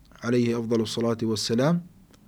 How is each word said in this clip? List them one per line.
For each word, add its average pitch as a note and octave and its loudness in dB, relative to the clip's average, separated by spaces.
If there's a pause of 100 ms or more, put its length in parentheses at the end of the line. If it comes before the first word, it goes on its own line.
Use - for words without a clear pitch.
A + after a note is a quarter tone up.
(240)
عليه A#2+ 0
أفضل A#2 0
الصلاة A#2 -2
والسلام، A#2+ 0 (420)